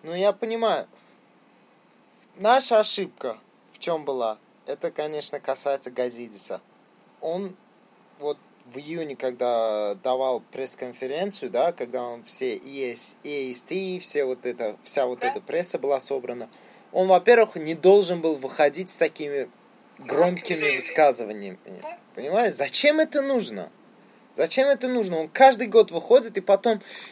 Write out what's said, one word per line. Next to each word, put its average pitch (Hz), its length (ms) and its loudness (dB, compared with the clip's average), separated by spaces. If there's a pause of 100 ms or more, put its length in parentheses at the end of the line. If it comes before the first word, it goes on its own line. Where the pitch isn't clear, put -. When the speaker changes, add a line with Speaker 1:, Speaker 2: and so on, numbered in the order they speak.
Speaker 1:
Ну, 160 100 -10
я 190 180 2
понимаю. 220 560 -2 (1500)
Наша 226 440 4
ошибка 151 600 -4 (320)
в - 80 -20
чём 160 260 -4
была? 120 320 -2 (300)
Это, 147 240 -6
конечно, 151 480 -6
касается 139 500 -4
Газидиса. 120 720 -8 (580)
Он 185 360 -6 (640)
вот 147 180 -6 (280)
в 123 120 -18
июне, 151 400 -8
когда 113 800 -2
давал 127 440 -2 (120)
пресс-конференцию, 135 1000 -8
да, 139 220 2
когда 123 300 -6
он 120 200 -10
все 123 320 -6
И 135 380 -8
Эс, - 300 -8
И 139 280 -6
Эс 123 120 -6
Ти, 185 360 -6
все 147 240 -4
вот 127 220 -4
это, 117 380 -6
вся 131 240 -2
вот 123 120 -6
Speaker 2:
Да. - 100 -2
Speaker 1:
эта 831 120 -6
пресса 170 380 -4
была 139 200 0
собрана, 123 480 -8 (460)
он, 185 140 2
во-первых, 214 480 6
не 160 200 -4
должен 175 460 6
был 160 140 0
выходить 143 560 0
с - 60 -4
такими 147 520 -2 (480)
Speaker 2:
Громкими 127 100 -18
Speaker 1:
громкими 175 480 0
Speaker 2:
заявлениями. 147 240 0
Speaker 1:
высказываниями. 107 800 0 (220)
Speaker 2:
Да. - 160 -14 (180)
Speaker 1:
Понимаешь? 175 380 0
Зачем 294 460 2
это 311 220 0
нужно? 196 480 -4 (640)
Зачем 165 340 2
это 262 180 0
нужно? 208 320 -2
Он 156 80 -4
каждый 254 400 6
год 208 240 6
выходит, 220 460 4
и 190 40 -2
потом 202 400 2 (300)